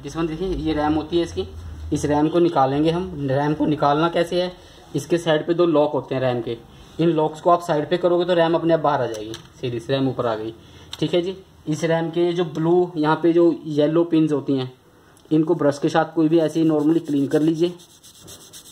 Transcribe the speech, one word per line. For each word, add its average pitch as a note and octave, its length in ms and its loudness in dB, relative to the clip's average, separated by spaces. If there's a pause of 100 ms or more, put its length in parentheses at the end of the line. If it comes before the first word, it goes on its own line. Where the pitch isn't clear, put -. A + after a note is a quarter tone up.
जिसमें D#3+ 240 -4
देखिए E3 200 -6
ये D#3 260 -2
RAM D3 200 0
होती D#3 240 -2
है E3+ 60 2
इसकी, F#3 240 -6 (460)
इस D3 120 -2
RAM D3 240 2
को F3 100 2
निकालेंगे D3+ 520 2
हम। E3+ 380 -6
RAM C#3+ 240 0
को C#4 140 -2
निकालना D3 420 2
कैसे F3 320 -2
है, F3+ 100 -6 (440)
इसके D#3+ 220 -2
side D#3 300 0
पे E3+ 60 0
दो F3 140 2
lock D3 260 2
होते C3+ 220 -4
हैं B2+ 60 -2
RAM A#2+ 200 0
के, A#2 160 -8 (420)
इन E3+ 120 2
locks D#3 300 -2
को F3+ 80 2
आप F3 120 4
side D3+ 280 -2
पे F3+ 80 0
करोगे F3 280 2
तो F3+ 100 0
RAM E3 200 4
अपने E3 180 0
आप D#3+ 60 4
बाहर D3 220 0
आ A#2+ 60 -2
जाएगी, A2 260 -8 (280)
सीधी A#2+ 180 -6
सी C3+ 140 -6
RAM C3+ 160 0
ऊपर A#2+ 160 -4
आ A2+ 100 -2
गई, A2 180 -8 (400)
ठीक D#3 200 -4
है F3 80 2
जी। F#3 160 -6 (300)
इस D#3 180 -4
RAM E3 240 0
के E3+ 240 0
जो F3 120 -2
blue E3 520 2
यहाँ D#3 260 2
पे E3+ 100 4
जो E3+ 200 4 (140)
yellow D#3 380 2
pins D#3 260 2
होती C#3 260 0
हैं, B2+ 140 -6 (600)
इनको D#3+ 240 2
brush C#3+ 240 0
के E3 100 0
साथ D#3+ 260 0
कोई D#3+ 140 2
भी E3 100 4
ऐसे D#3 200 0
ही D#3+ 80 2
normally D#3 340 2
clean C#3+ 260 0
कर D3 140 2
लीजिए। E3 320 0 (1000)